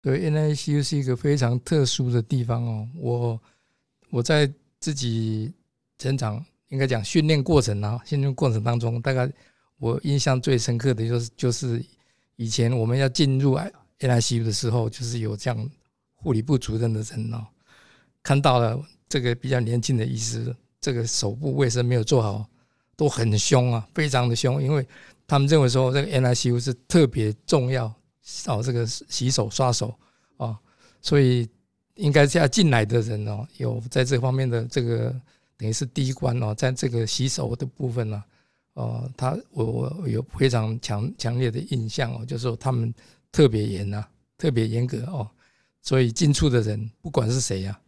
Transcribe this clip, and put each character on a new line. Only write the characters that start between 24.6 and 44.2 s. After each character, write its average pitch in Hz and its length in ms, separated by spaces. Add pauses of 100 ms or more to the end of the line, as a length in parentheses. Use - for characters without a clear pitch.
因 135 100
为 139 140 (400)
他 143 140
们 139 80
认 156 120
为 131 80
说 127 240
这 139 80
个 180 120
N 131 120
I 123 80
C 123 180
U 120 100
是 127 120 (140)
特 160 220
别 107 240 (120)
重 131 280
要， 117 200 (540)
哦， 113 160
这 127 100
个 120 140
洗 - 440
手 113 180
刷 127 240
手， 107 220 (440)
哦， 113 200 (420)
所 147 200
以 123 280 (460)
应 170 160
该 143 160
是 143 120
要 156 100
进 165 220
来 117 140
的 117 160
人 107 280
哦， 107 180 (100)
有 117 320
在 131 160
这 127 160
方 127 140
面 131 160
的 117 140
这 120 180
个， 117 320 (420)
等 107 120
于 110 40
是 135 140
第 131 200
一 131 60
关 127 300
哦， 107 100
在 127 200
这 127 160
个 117 180
洗 127 220
手 127 260
的 127 100
部 131 240
分 117 220
呢， 104 140 (500)
哦， 117 420
他， 131 220 (120)
我， 117 520
我 147 60
有 113 120 (160)
非 135 140
常 113 300
强-， 107 360
强 120 220
烈 123 140
的 127 80 (100)
印 117 180
象 117 240
哦， 120 140
就 123 100
是 117 60
说 120 140
他 131 160
们 117 200 (380)
特 151 180
别 110 160
严 101 300
啊， 107 140 (280)